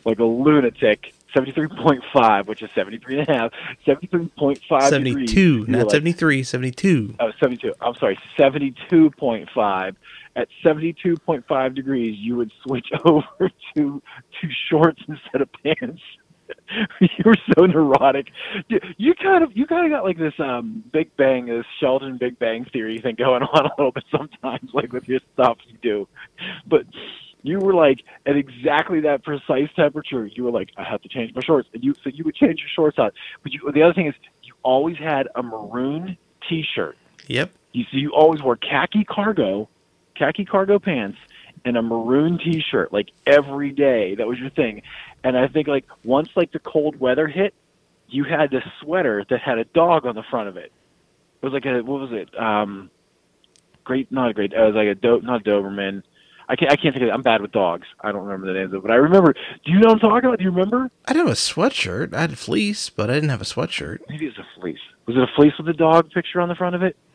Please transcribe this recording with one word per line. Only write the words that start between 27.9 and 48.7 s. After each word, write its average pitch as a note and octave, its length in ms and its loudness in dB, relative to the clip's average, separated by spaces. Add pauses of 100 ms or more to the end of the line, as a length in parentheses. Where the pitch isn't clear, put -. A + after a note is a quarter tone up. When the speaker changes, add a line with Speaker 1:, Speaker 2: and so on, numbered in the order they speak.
Speaker 1:
at C#3+ 100 2
exactly C#3+ 640 -2
that D3 220 0
precise D3 540 -2
temperature. D3 500 -2
You A#2 180 -10
were A#2+ 60 -2
like, A#2 260 -4
"I G2 60 -12
have G#2 200 -8
to - 60 -20
change A#2 280 -8
my B2+ 40 -6
shorts." C#3 320 0
And A#2+ 120 -8
you, C#3+ 180 0
so C#3 80 -8
you D3+ 140 -8
would D#3 100 -4
change E3 260 2
your - 140 -14
shorts D#3 240 2
out. A2+ 160 0 (300)
But B2+ 80 -12
you, D3 200 -8
the D3 100 4
other E3+ 120 6
thing E3+ 140 0
is, C3+ 60 -4 (280)
you - 120 -20 (100)
always C#3+ 320 2
had C#3+ 400 -2
a B2 60 -4
maroon B2+ 720 -6 (320)
T-shirt. D3+ 480 -6 (320)
Speaker 2:
Yep. C3+ 240 -4 (200)
Speaker 1:
You, A#2+ 180 -4
so C3+ 60 -8
you C#3+ 160 -2
always D#3 300 4
wore B2+ 140 0
khaki F3 480 -2
cargo, B2 640 -2 (480)
khaki D#3 280 -2
cargo G3 360 2
pants, A2+ 380 -4 (460)
and A#2+ 120 -2
a A2+ 60 0
maroon B2+ 560 0
T-shirt, D#3 540 -2
like, G2+ 180 -2 (160)
every C#3+ 440 4
day. B2+ 460 0
That A2 100 -4
was B2 120 -4
your C3 120 -10
thing. A2+ 320 -4 (400)
And B2+ 140 0
I B2+ 120 2
think, D3 200 -2
like, C#3 160 -2 (180)
once, C3+ 320 0
like, E3+ 160 0
the D#3+ 80 -10
cold D3+ 400 -4
weather C3 300 0
hit, F#3 240 -2 (560)
you C#3 160 -4
had D3 260 0
this B2+ 120 -2 (180)